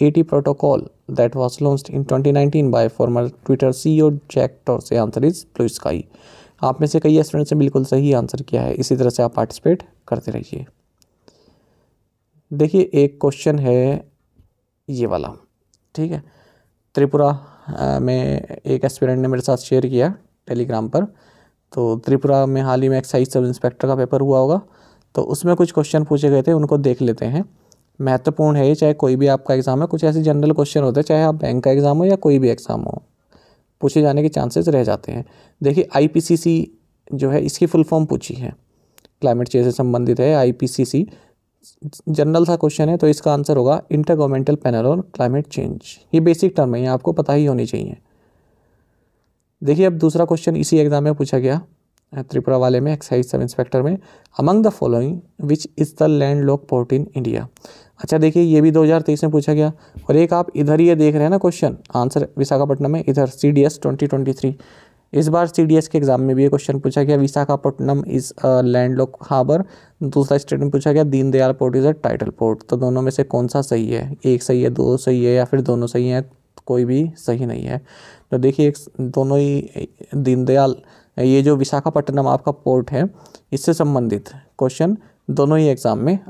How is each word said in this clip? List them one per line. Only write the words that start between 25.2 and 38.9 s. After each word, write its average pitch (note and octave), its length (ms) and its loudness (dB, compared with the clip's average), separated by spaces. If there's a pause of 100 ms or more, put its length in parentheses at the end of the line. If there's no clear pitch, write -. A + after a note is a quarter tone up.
उसमें E3+ 340 -2
कुछ E3+ 160 2
क्वेश्चन D3+ 320 0
पूछे D3 260 0
गए C3+ 120 4
थे, E3 100 0
उनको D3+ 260 2
देख C#3 240 0
लेते A#2 220 -2
हैं। D3 200 -2 (560)
महत्वपूर्ण D3 560 0
है C#3 120 4
ये, D3+ 60 4
चाहे D3+ 200 2
कोई C3 220 2
भी C#3 100 2
आपका C3+ 280 0
एग्जाम C3 260 0
है, E3+ 60 0
कुछ D#3+ 180 -2
ऐसे D#3 180 2
जनरल D3 300 2
क्वेश्चन D3 300 0
होते C3 180 2
हैं, D3+ 40 2
चाहे D#3 180 2
आप D#3 120 2
बैंक B2+ 300 -4
का C3+ 60 4
एग्जाम C#3+ 280 2
हो F3 60 2
या G3 120 2
कोई D3 220 2
भी C3 100 2
एग्जाम - 320 -4
हो, - 220 -10 (800)
पूछे D3+ 220 2
जाने D3 200 2
के D#3 60 2
चांसेस D3+ 400 -2
रह C3 160 2
जाते - 280 -4
हैं। A#2+ 120 -8 (380)
देखिए, C#3+ 340 0
आईपीसीसी E3 720 0 (440)
जो C3+ 160 -2
है, D3+ 120 0
इसकी D3 240 -2
फुल D#3+ 180 2
फॉर्म D#3 220 0
पूछी C3+ 280 -6
है, B2+ 200 -10 (640)